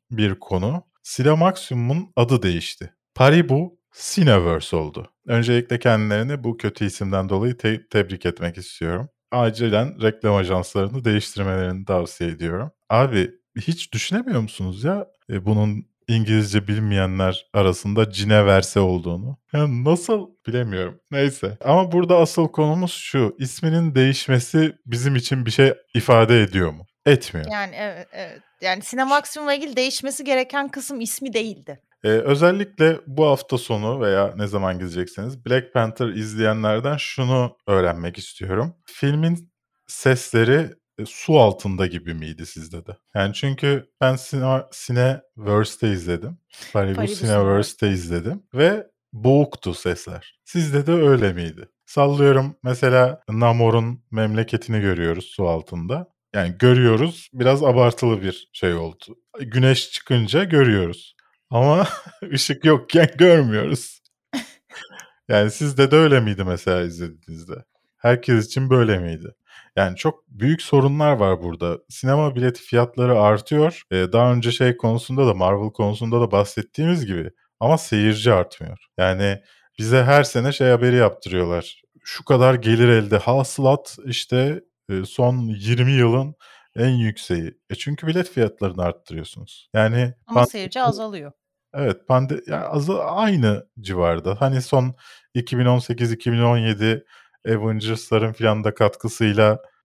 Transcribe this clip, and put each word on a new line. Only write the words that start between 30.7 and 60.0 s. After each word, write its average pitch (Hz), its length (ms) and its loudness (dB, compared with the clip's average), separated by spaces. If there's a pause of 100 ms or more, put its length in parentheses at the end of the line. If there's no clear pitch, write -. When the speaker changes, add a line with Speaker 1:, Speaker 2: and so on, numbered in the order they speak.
Speaker 2:
ismi 233 320 -8
değildi. 214 480 -8 (240)
Speaker 1:
Ee, 107 40 0
özellikle 156 880 2 (100)
bu 151 200 0
hafta 135 320 0
sonu 113 420 -4
veya 98 360 0
ne 104 100 -4
zaman 95 320 -4
gidecekseniz 92 680 -10
Black 127 280 -2
Panther 117 340 -2
izleyenlerden 110 880 -2
şunu 127 600 -4 (100)
öğrenmek 87 520 0
istiyorum. 101 560 -8 (120)
Filmin 160 640 -4 (340)
sesleri, 127 840 0 (280)
e, 110 80 -12
su - 320 0
altında 98 480 2
gibi 85 280 -8
miydi 78 320 -12
sizde 82 400 -16
de? - 100 -18 (180)
Yani 101 200 -2
çünkü 139 560 -2 (100)
ben 131 160 2
Sine-, 131 560 -2
Cineverse'de 113 1200 -2
izledim. 87 460 -6 (340)
Paribu 98 240 -2
Speaker 2:
Paribu 104 180 -4
Speaker 1:
Cineverse'de 107 120 -6
Speaker 2:
Cineverse'de. 101 640 0
Speaker 1:
izledim 87 520 -6 (120)
ve 180 320 0 (260)
boğuktu 123 600 0
sesler. - 720 -10
Sizde 147 420 -2
de 170 60 0
öyle 135 400 4
miydi? 85 360 -10 (180)
Sallıyorum, 143 760 2
mesela 127 680 2
Namor'un 117 800 2
memleketini 110 720 -2
görüyoruz 87 440 -2
su 92 240 -4
altında. 85 640 -6 (220)
Yani 90 240 -4
görüyoruz, 123 720 2
biraz 131 320 2
abartılı 120 580 2
bir - 300 -8
şey 90 220 -2
oldu. 82 300 -10 (360)
Güneş 127 500 2
çıkınca 123 540 -2